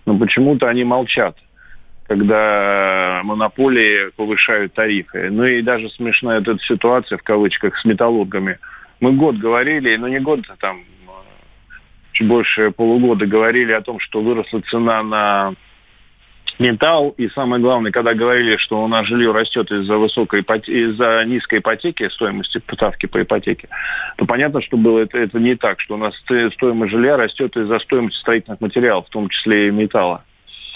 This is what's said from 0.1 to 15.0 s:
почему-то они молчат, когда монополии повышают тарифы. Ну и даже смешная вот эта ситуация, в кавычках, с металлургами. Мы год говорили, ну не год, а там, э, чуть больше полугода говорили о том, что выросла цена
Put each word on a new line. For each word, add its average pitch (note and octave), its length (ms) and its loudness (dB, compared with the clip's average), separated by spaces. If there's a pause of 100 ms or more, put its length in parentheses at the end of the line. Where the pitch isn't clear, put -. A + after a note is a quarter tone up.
почему-то B2 500 2
они B2 160 0
молчат, A#2+ 520 0 (760)
когда G2+ 1120 2
монополии G#2+ 960 2
повышают G#2+ 560 -2
тарифы. G2 580 -2
Ну A2+ 140 2
и B2 160 2
даже A2+ 280 -2
смешная A#2 500 -2
вот G2 100 -2
эта G#2+ 140 -2
ситуация, A#2 540 0
в - 60 -14
кавычках, G#2 540 0
с - 80 -6
металлургами. G2+ 720 0 (400)
Мы B2+ 140 4
год C3+ 240 2
говорили, A#2+ 580 0
ну A2+ 120 -6
не C3 120 -2
год, C#3 300 0
а F#2+ 80 -20
там, F#2 240 -6 (260)
э, F#2 40 -20 (1000)
чуть A2 160 -2
больше A2 440 2
полугода A#2 540 2
говорили A2+ 460 2
о A2 100 0
том, A2 180 -10
что - 220 -6
выросла A2+ 480 -2
цена A#2 340 0